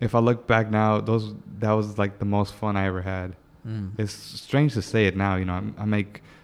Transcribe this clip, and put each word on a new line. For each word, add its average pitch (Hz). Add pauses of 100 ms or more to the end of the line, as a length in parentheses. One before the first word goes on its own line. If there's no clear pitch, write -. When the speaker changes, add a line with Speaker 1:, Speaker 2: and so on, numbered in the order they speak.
Speaker 1:
if 117
I 120
look 117
back 113
now, 107
those, 107 (240)
that 107
was, 104
like, 98
the 104
most 101
fun 104
I 98
ever 92
had. 92 (300)
Speaker 2:
Mm. 107
Speaker 1:
It's 107
strange -
to 104
say 110
it 92
now, 98
you 92
know. 92 (260)
I, 107
I -
make, 104 (220)